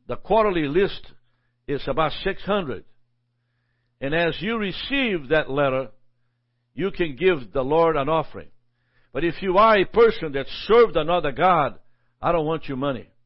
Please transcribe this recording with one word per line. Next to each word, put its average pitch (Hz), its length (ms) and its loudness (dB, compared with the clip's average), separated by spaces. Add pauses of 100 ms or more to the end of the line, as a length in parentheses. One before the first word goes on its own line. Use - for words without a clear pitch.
the 120 80 -6
quarterly 196 500 2
list 175 460 0 (560)
is 139 180 -4
about 143 260 0 (120)
six 190 180 -4
hundred. 165 420 -4 (1160)
And 143 120 -2
as 165 260 0
you 220 180 -4
receive 202 680 -4
that 147 200 0
letter, 135 400 -2 (840)
you 185 160 -4
can 160 260 -4
give 147 360 0
the 135 100 -2
Lord 160 340 2
an 139 120 -2
offering. 143 400 -4 (640)
But 147 120 -2
if 165 160 -2
you 185 160 0
are 214 220 6
a 175 80 2
person 214 460 2
that 135 140 -4 (200)
served 214 300 6
another 160 340 0
god, 147 480 2 (420)
I 170 120 0
don't 165 120 0
want 156 220 -4
your 131 120 -6
money. 127 300 -4 (180)